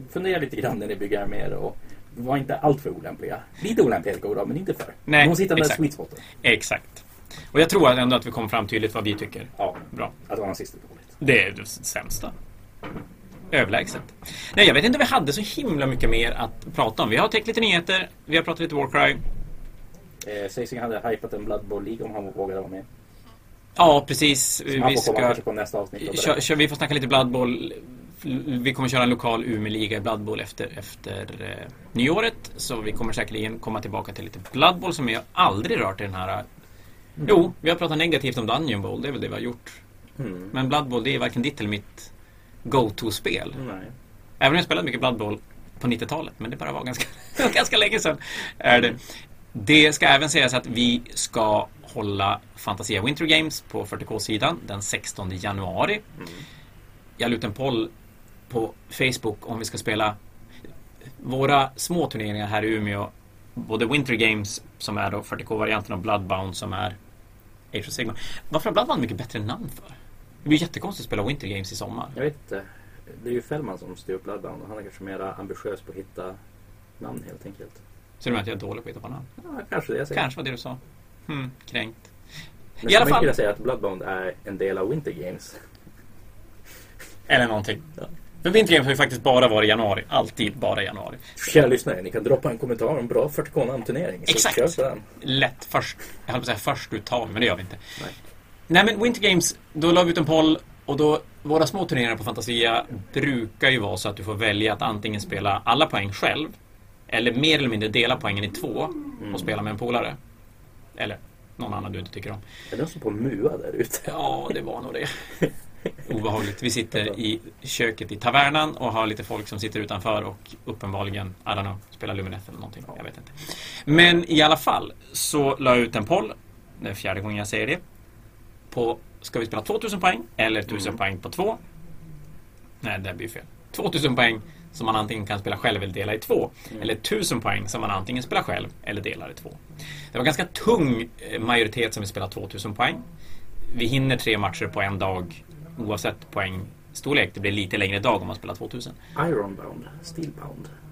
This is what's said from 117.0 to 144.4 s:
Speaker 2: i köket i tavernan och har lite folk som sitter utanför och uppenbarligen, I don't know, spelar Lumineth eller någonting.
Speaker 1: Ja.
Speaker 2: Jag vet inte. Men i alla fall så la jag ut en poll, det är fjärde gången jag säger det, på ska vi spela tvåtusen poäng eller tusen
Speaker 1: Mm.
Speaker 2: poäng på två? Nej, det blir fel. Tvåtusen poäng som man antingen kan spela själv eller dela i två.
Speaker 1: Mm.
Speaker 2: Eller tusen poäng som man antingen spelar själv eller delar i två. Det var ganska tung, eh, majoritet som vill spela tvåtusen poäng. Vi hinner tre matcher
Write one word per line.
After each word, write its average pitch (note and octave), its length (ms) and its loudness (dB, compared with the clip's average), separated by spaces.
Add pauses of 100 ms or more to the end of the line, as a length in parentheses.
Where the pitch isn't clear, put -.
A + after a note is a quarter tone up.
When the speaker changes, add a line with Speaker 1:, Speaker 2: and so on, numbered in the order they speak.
Speaker 2:
i A2 200 -2 (220)
köket A2+ 500 -2
i G#2 40 -8
tavernan C#3+ 600 2
och B2 140 -2
har A2 160 2
lite A2 160 -4
folk G#2+ 240 -6
som G#2 120 -8
sitter G#2+ 200 -4
utanför G#2 440 -2
och - 320 -12 (100)
uppenbarligen, G2 680 -6 (100)
I - 40 -6
don't G2+ 120 -2
know, G2 160 -6 (140)
spelar G2+ 240 -8
Lumineth F#2+ 340 -8
eller - 100 -16
någonting. G2+ 280 -14
Speaker 1:
Ja. - 100 -14
Speaker 2:
Jag - 60 -14
vet - 140 -14
inte. - 140 -20 (540)
Men E3+ 460 6
i D3+ 100 6
alla D#3 160 8
fall - 360 0 (180)
så - 460 2
la C3+ 180 2
jag B2 40 6
ut A2+ 160 2
en G#2 100 0
poll, G#3 280 0 (480)
det G#2+ 80 -6
är G#2+ 40 -6
fjärde G2 280 -4
gången G#2 160 -4
jag G#2 100 -4
säger A2 200 0
det, D#3+ 100 0 (920)
på A#2+ 280 0 (240)
ska - 180 -6
vi A#2 60 -2
spela G#2+ 160 -4
tvåtusen G#3 380 -2
poäng F#3 240 2 (140)
eller A2 260 2
tusen G#2 240 -4
Speaker 1:
Mm. - 100 -6
Speaker 2:
poäng F#2+ 200 -2
på F#2+ 120 -10
två? G#3 280 0 (1200)
Nej, G2+ 200 -4
det F#2+ 140 -6
blir F#2+ 140 -8
fel. - 160 -12 (280)
Tvåtusen D3 440 0
poäng A2+ 260 4 (300)
som - 140 -6
man A2 100 2
antingen G#2+ 300 0
kan G2+ 140 -2
spela G2+ 180 -2
själv G#2 260 0
eller G2 100 -6
dela G2+ 220 -2
i A2 40 -4
två. - 320 0 (180)
Speaker 1:
Mm. A2 120 -10
Speaker 2:
Eller A2 140 -2
tusen E3+ 460 -2
poäng G2+ 260 -2
som A2+ 140 -6
man G#2+ 100 -2
antingen A2 320 -2
spelar - 200 -2
själv G2+ 260 -4 (140)
eller G2+ 180 -6
delar - 300 -8
i - 20 -14
två. - 160 -16 (600)
Det - 60 -6
var B2 80 0
ganska - 200 2
tung, C#3+ 720 4
eh, A2 240 -8
majoritet A#2 520 2
som A2 80 -6
vill G2+ 80 -6
spela G2 180 -6
tvåtusen G2+ 480 -8
poäng. D3+ 260 0 (760)
Vi A#2+ 100 2
hinner C3+ 320 2
tre A2+ 200 0
matcher G2+ 300 -2